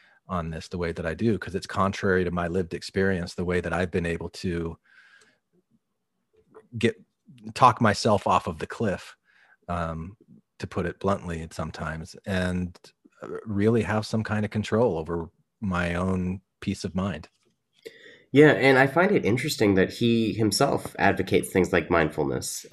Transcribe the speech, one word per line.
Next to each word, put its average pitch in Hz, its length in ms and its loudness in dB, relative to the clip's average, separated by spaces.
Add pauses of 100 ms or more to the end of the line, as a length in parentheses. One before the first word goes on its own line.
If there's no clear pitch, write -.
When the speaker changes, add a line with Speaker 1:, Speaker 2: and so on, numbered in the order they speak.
(280)
Speaker 1:
on 85 220 -6
this 78 180 -12
the 90 100 -8
way 85 140 -2
that 82 140 -8
I 80 80 -4
do, 101 240 0
'cause 87 160 -10
it's 92 120 -6
contrary 95 580 0
to 80 60 -2
my 87 180 -2
lived 85 260 -4
experience, 95 600 -4
the 92 100 -6
way 87 160 -2
that 85 120 -6
I've 87 180 -2
been 87 160 -2
able 85 240 -6
to 85 460 -6 (2000)
get, 110 180 0 (580)
talk 123 260 6
myself 107 460 2
off 92 200 2
of 82 120 -6
the - 80 -8
cliff, - 500 -6 (520)
um, 82 480 -6 (420)
to - 80 -8
put 87 200 -4
it - 140 -8
bluntly 87 500 -4
sometimes, 80 640 -10 (100)
and, 90 520 -2 (440)
uh, - 60 -12 (180)
really 107 360 2
have 107 240 -2
some 110 160 -2
kind 107 220 -2
of 101 60 -4
control 107 480 0
over 82 300 -6 (320)
my 87 340 -2
own 92 460 -2 (200)
peace - 240 -4
of 87 100 -8
mind. 92 340 -4 (1040)
Speaker 2:
Yeah, 143 200 10
and 127 260 6
I 135 80 8
find 175 260 2
it 165 140 2
interesting 110 480 2
that 95 180 4
he 117 400 2
himself 107 640 0
advocates 95 520 2
things 90 220 2
like 85 180 0
mindfulness. 78 840 -2